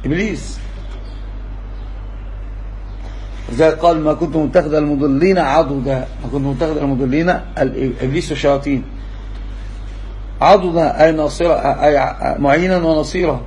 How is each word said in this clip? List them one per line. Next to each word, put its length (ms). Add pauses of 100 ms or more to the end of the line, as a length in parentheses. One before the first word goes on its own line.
إبليس. 540 (3000)
لذلك 260
قال: 220
"ما 140
كنت 220
متخذ 380
المضلين 640
عضدا". 600 (260)
ما 80
كنت 140
متخذ 300
المضلين 540
ال-، 640 (100)
إبليس 280
والشياطين. 540 (1600)
عضدا 640
أي 80
ناصرة، 420
أي 600 (240)
معينا 380
ونصيرا. 720